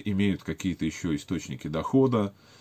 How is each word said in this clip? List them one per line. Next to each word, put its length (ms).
имеют 380
какие-то 420
ещё 300
источники 520
дохода, 680